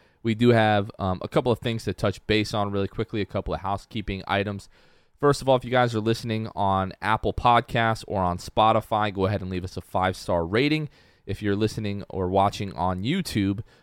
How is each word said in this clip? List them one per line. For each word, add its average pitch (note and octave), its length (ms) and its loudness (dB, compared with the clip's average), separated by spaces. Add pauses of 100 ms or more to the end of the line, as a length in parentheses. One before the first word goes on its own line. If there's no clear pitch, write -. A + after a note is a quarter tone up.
(240)
We A#2 100 2
do A#2+ 140 4
have, G#2+ 500 4
um, F#2 240 -2
a - 60 -6
couple B2+ 240 2
of - 80 -2
things A2+ 240 -4
to G2+ 80 -4
touch - 340 -4
base G#2+ 280 0
on G2+ 180 -2
really G2 160 0
quickly, A2 320 -6
a F#2+ 60 -4
couple F#2 280 -6
of D2 60 -4
housekeeping G2 680 -6
items. G2+ 420 -4 (520)
First C#3+ 200 4
of C3 80 -6
all, C3 80 6
if B2 80 -2
you A#2 60 -8
guys B2 240 2
are A2 60 0
listening A2+ 540 -2
on F#2+ 460 0
Apple G#2+ 320 0
Podcasts A#2 760 2
or G2+ 140 -2
on F2+ 160 0
Spotify, G#2+ 800 2
go F#2+ 120 0
ahead G2+ 140 0
and F#2 80 -8
leave F#2 160 -6
us - 120 -10
a F2+ 40 -10
five-star F#2 640 0
rating. D3 460 0 (340)
If - 160 -6
you're G2+ 160 0
listening G#2 540 -2
or F#2 180 -4
watching G2 460 0
on F#2 300 -2
YouTube, A2 560 -2 (220)